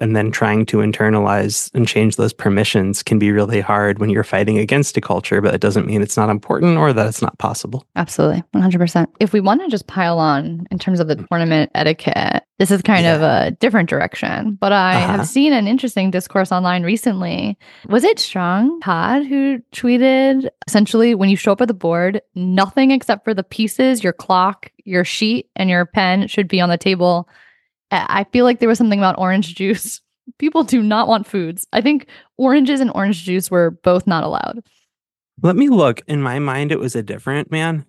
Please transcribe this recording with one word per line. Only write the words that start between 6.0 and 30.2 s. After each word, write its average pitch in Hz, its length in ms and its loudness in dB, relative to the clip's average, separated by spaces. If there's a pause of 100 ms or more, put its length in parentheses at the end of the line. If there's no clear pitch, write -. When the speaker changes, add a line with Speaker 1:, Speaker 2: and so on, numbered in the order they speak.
Speaker 1:
it's - 160 -4
not 107 100 2
important 131 480 0
or 151 160 4
that 110 140 0
it's 110 160 -6
not - 160 -4
possible. - 480 -6 (100)
Speaker 2:
Absolutely. 156 460 0 (100)
One 202 80 0
hundred 180 200 2
percent. 170 280 0 (100)
If 208 140 0
we 214 80 2
wanna 220 300 2
just 214 160 -4
pile 170 320 -2
on 160 520 -2
in 190 80 -4
terms 180 220 0
of 160 80 -2
the 151 80 0
Speaker 1:
Mm. - 120 -10
Speaker 2:
tournament 165 460 0
etiquette, - 680 -2 (160)
this 185 120 2
is 196 120 2
kind 180 240 4
of 160 160 2
Speaker 1:
Yeah. 120 240 2
Speaker 2:
a - 40 -2
different 196 380 0
direction, - 720 -4
but 196 120 2
I 185 240 2
have 180 240 0
Speaker 1:
Uh-huh. 180 40 -4
Speaker 2:
seen 277 300 2
an 214 120 0
interesting 208 440 -2
discourse 185 420 -2
online 180 300 0
recently. 190 720 -2 (320)
Was 226 160 2
it 440 140 2
Strong 202 600 -2
Todd 196 440 0
who 277 340 0 (160)
tweeted, 262 760 2 (180)
essentially, 226 480 4
when 196 160 2
you 196 60 2
show 202 160 0
up 196 100 0
at 247 60 2
the 226 60 -2
board, 180 460 -2 (140)
nothing 190 560 2
except 247 340 -2
for 220 80 -2
the 190 100 -4
pieces, 233 640 -2
your 175 80 0
clock, 190 580 -2 (140)
your 180 200 0
sheet, 220 520 -2
and 185 140 0
your 175 160 2
pen 190 420 0
should 196 200 -2
be 185 120 0
on 175 80 2
the 175 80 2
table? 175 520 0 (640)
I, 196 300 -2
I 202 120 -2
feel 247 120 4
like 247 160 2
there 233 80 2
was 226 100 2
something 214 200 2
about 190 200 2
orange 185 360 0
juice. - 460 -4 (200)